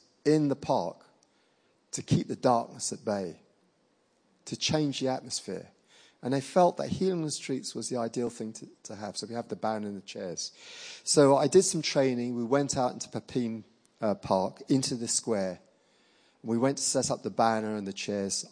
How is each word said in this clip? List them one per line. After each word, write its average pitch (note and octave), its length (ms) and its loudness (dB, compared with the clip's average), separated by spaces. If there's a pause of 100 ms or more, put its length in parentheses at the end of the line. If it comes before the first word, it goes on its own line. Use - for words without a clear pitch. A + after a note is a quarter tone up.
(260)
in D3+ 220 6
the C3+ 80 2
park G2+ 500 -2 (840)
to - 100 -8
keep - 260 2
the - 80 -4
darkness - 560 0
at - 140 -10
bay, G2+ 340 -2 (1040)
to - 120 -8
change D3+ 420 0
the C3 80 -2
atmosphere. A#2 600 -6 (560)
And B2 80 -2
they C#3 80 0
felt F3 360 4
that C#3 120 -4
Healing F#3 300 0
on D#3 60 -2
the D3+ 40 -2
Streets - 460 -6
was A#2 120 -8
the B2 100 -4
ideal A#2 340 -2
thing A2 220 -10
to, A#2 140 -16 (180)
to A2 100 -14
have. G2+ 200 -10
So G#2 120 -8
we A#2 80 -8
have A#2 120 -6
the G#2+ 80 -6
banner A2 300 -2
and G2+ 100 -6
the F#2+ 60 -12
chairs. F#2 520 -8 (500)
So C#3 340 8
I C#3 80 4
did F#3 160 8
some E3 220 0
training. B2 520 2
We A#2+ 80 -2
went C#3 320 2
out B2 180 0
into - 160 -12
Pepin, A2+ 540 -4 (380)
uh, G#2 140 2
Park, F#2+ 520 0
into C3 280 2
the A#2 120 -6
square. F#2+ 520 -2 (800)
We A2+ 160 0
went C3+ 200 2
to - 60 -6
set C3 280 0
up A#2+ 100 -4
the A2 80 -4
banner A2 460 2
and G2+ 100 -4
the G2 80 -6
chairs. G2 580 -4